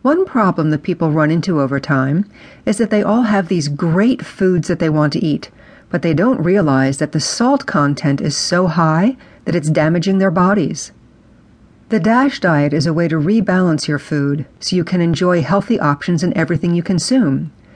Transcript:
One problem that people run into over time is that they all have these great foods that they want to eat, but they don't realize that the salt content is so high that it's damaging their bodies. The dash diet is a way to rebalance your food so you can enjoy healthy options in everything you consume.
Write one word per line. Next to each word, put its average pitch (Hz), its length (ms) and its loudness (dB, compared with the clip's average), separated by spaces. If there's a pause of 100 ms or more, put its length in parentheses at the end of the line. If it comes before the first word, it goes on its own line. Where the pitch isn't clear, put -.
One 330 240 2
problem 170 440 0
that 151 140 -2
people 165 280 -2
run 151 180 2
into 165 300 0
over 139 200 -2
time 139 500 -2 (360)
is 214 120 0
that 220 120 -2
they 208 140 0
all 233 200 2
have 202 240 0
these 165 200 -2
great 175 580 0
foods 185 440 0
that 170 100 -2
they 160 100 0
want 151 240 2
to - 100 -2
eat, - 280 -4 (380)
but 156 140 -4
they 165 100 0
don't 196 280 2
realize 143 580 2
that - 120 -4
the 151 80 -2
salt 269 460 0
content 143 560 0
is - 160 -4
so 180 300 0
high 165 500 2 (260)
that 165 120 -2
it's 147 140 -2
damaging 170 500 0
their 190 120 2
bodies. 180 600 0 (960)
The 220 100 0
dash 240 400 2
diet 147 320 2
is 143 140 0
a 165 80 0
way 170 160 0
to 165 60 0
rebalance 185 720 2
your 147 120 -2
food 143 460 -2 (140)
so - 160 -6
you 175 100 0
can 180 160 -2
enjoy 170 400 2
healthy 196 380 0
options 151 440 -2
in 175 140 -2
everything 170 380 -2
you 170 80 0
consume. 170 680 0 (240)